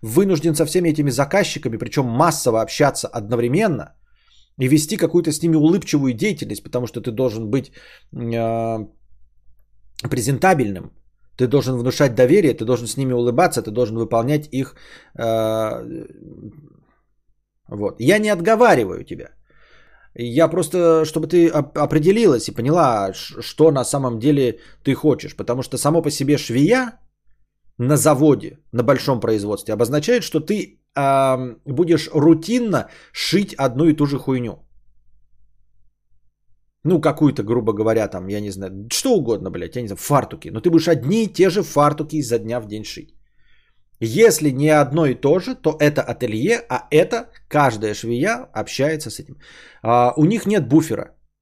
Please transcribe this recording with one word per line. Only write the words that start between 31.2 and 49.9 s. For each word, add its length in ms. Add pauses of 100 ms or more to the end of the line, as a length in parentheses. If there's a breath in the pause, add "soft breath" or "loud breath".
будешь 480
рутинно 760 (220 loud breath)
шить 440
одну 320
и 80
ту 100
же 140
хуйню. 400 (2250)
Ну, 180
какую-то, 420
грубо 300
говоря, 340
там, 200
я 140
не 100
знаю, 400
что 220
угодно, 360
блядь, 260
я 60
не 60
знаю, 100
фартуки. 520
Но 100
ты 100
будешь 180
одни 360
и 100
те 160
же 140
фартуки 540
изо 200
дня 220
в 80
день 160
шить. 320 (840)
Если 500
не 180
одно 360
и 100
то 240
же, 160
то 240
это 220
ателье, 580 (100)
а 220
это 380 (180)
каждая 460
швея 600
общается 560
с 100
этим. 180 (440 loud breath)
А, 360